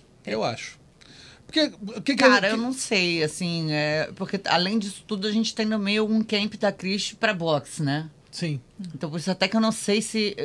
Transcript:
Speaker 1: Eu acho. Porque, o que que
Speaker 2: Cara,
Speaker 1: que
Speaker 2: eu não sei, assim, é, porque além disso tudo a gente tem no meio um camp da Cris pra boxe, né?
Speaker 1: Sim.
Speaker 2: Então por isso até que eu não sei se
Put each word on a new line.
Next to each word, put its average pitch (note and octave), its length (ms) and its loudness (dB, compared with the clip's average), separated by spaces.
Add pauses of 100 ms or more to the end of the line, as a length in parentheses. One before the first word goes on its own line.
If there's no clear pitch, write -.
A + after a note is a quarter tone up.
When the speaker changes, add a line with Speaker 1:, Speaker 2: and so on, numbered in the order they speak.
(260)
Speaker 1:
Eu G#3+ 180 -2
acho. - 340 -6 (680)
Porque, D4 260 2 (100)
o G#3+ 200 -10
que C4+ 140 0
que B3 80 4
Speaker 2:
Cara, G3+ 240 8
Speaker 1:
que G#3+ 60 2
Speaker 2:
eu A3 40 0
não A#3+ 160 -2
sei, F3+ 500 2
assim, E3 480 -2
é, D3+ 440 0
porque F#3+ 300 -4
além F3+ 340 2
disso G3 260 -8
tudo G#3 220 -4
a G#3+ 40 -2
gente A3 220 0
tem A3 140 -2
no A3 100 0
meio G#3 280 2
um A3 180 2
camp G#3 320 -2
da G3+ 160 2
Cris F#3+ 420 -4
pra A3 200 0
boxe, E3 500 0
né? D3+ 260 -2 (220)
Speaker 1:
Sim. D3+ 280 -4 (340)
Speaker 2:
Então D3+ 160 -8
por D#3+ 100 -6
isso E3 100 -4
até F#3 180 0
que G#3 80 0
eu A3 60 4
não A3 100 4
sei A3 300 0
se G#3+ 440 -2